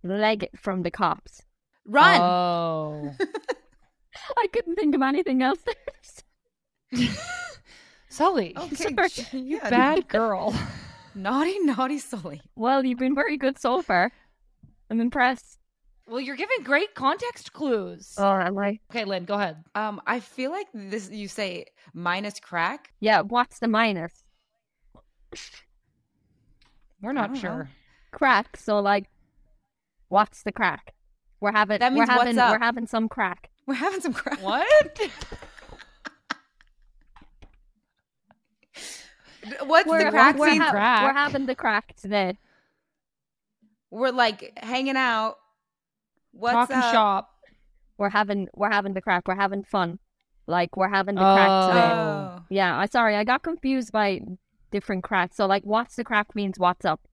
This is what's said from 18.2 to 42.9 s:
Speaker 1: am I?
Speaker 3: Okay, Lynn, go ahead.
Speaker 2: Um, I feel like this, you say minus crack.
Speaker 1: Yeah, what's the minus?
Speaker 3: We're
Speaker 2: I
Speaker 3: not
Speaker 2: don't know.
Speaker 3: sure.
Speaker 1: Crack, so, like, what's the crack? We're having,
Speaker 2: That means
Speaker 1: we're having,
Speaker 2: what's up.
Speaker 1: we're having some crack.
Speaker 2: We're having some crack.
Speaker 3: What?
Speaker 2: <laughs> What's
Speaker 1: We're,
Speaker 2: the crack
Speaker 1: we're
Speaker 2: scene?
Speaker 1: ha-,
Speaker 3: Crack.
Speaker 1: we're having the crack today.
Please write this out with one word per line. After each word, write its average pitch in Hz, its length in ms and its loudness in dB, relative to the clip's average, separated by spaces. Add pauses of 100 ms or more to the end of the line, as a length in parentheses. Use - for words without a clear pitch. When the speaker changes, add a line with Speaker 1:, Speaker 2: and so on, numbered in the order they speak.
Speaker 1:
am 190 320 2
I? 202 220 -2 (120)
Speaker 3:
Okay, 226 140 -6
Lynn, 185 200 -6
go 202 100 -4
ahead. 165 280 -4 (120)
Speaker 2:
Um, 208 320 -6
I 240 140 -2
feel 262 300 -8
like 392 220 -8
this, 202 380 -10
you 208 160 -12
say 185 380 -8 (280)
minus 185 460 -6
crack. 180 600 -6
Speaker 1:
Yeah, 208 220 4
what's 240 380 -2
the 240 80 -2
minus? 214 560 -2 (2750)
Speaker 3:
We're 214 100 -8
Speaker 2:
I - 20 -4
Speaker 3:
not 277 140 -2
Speaker 2:
don't 240 80 -6
know. 262 60 -6
Speaker 3:
sure. 160 280 -8 (420)
Speaker 1:
Crack, 240 460 0
so, 208 220 0
like, 202 260 2 (1040)
what's 202 340 2
the 214 80 -6
crack? - 420 -4 (460)
We're 202 120 0
having, 208 280 2
Speaker 2:
That 254 140 2
means 269 140 4
Speaker 1:
we're 247 60 4
having, 240 220 4
Speaker 2:
what's - 40 2
up. 240 140 6
Speaker 1:
we're 226 120 0
having 233 220 -2
some 220 220 -2
crack. 190 400 -6 (180)
Speaker 2:
We're 269 80 -4
having 359 260 -4
some 269 120 -4
crack. - 280 -8
Speaker 3:
What? 453 640 4
Speaker 2:
<laughs> - 40 -8 (4000)
What's 320 240 6
Speaker 1:
We're, 320 160 4
Speaker 2:
the 294 60 2
crack 277 260 8
Speaker 1:
we're 302 140 6
Speaker 2:
scene? 320 100 4
Speaker 1:
ha-, 311 100 4
Speaker 3:
Crack. 214 320 4
Speaker 1:
we're 269 160 4
having 277 260 0
the 247 100 -2
crack 214 420 -2
today. 196 400 -2 (1500)